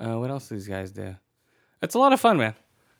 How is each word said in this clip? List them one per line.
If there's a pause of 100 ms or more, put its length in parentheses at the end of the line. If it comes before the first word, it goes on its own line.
Uh,
what
else
do
these
guys
do? (680)
It's
a
lot
of
fun,
man. (460)